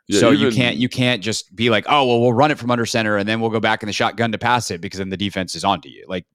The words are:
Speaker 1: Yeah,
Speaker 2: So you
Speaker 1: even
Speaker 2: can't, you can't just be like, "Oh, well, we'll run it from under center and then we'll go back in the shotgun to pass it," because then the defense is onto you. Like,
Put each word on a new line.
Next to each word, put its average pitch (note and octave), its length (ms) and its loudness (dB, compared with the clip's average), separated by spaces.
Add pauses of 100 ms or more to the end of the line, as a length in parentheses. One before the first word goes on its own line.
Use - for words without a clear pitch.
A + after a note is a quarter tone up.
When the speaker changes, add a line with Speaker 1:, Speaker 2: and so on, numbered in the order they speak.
Speaker 1:
Yeah, G2+ 100 2
Speaker 2:
So A#2 140 6
you C#3+ 160 4
Speaker 1:
even A#2 60 0
Speaker 2:
can't, A#2+ 220 0
you B2 120 0
can't B2 340 -2
just - 320 -6
be A#2 160 0
like, G#2+ 180 2
"Oh, C#3+ 160 4
well, A#2+ 160 4
we'll A#2+ 120 4
run C#3 180 4
it C#3+ 80 -2
from A#2+ 140 -2
under A#2+ 120 0
center G#2+ 320 0
and G2+ 120 0
then A2 120 0
we'll A2+ 100 0
go A2 100 0
back A2 240 0
in - 20 -8
the G2+ 60 -6
shotgun A#2 400 -2
to G2+ 60 -4
pass A#2 340 0
it," E2+ 80 -10
because F#2 180 -12
then F#2+ 120 -6
the F#2+ 60 -6
defense F#2+ 380 -4
is D#2+ 80 -10
onto F2 260 0
you. G1+ 200 -20
Like, F#2 260 -8